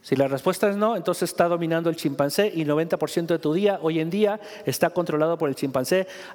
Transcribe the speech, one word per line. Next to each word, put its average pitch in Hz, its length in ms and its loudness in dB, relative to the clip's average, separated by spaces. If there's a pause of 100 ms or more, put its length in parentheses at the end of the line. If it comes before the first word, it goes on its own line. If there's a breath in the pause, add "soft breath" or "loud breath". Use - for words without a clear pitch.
Si - 120 0
la 135 140 4
respuesta 180 400 0
es 202 80 0
no, 214 200 2
entonces 175 340 -2
está 175 180 2
dominando 165 400 0
el 165 80 0
chimpancé 147 560 0
y 165 120 -2
noventa 160 340 0
por 151 100 -2
ciento 170 240 -2
de 165 60 2
tu 151 160 0
día 196 260 2
hoy 160 200 0
en 165 100 -2
día 208 300 2 (260 loud breath)
está 165 240 0
controlado 165 480 0
por 160 100 0
el 135 60 -2
chimpancé 139 540 0 (260 loud breath)